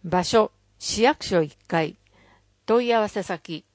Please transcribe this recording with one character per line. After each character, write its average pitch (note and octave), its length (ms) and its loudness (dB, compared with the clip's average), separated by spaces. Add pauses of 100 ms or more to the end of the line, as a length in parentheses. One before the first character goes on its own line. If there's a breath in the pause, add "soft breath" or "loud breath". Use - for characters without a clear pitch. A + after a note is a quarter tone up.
場 F3+ 180 0
所、 A3 280 2 (280)
市 - 240 -4
役 C#4+ 220 0
所 E3+ 180 2
一 D3 140 -8 (100)
階。 D#3+ 280 -2 (680 soft breath)
問 A#3+ 220 2
い A#3 60 2
合 A3+ 80 4
わ G#3+ 60 0
せ G3+ 160 -6
先 E3 520 -10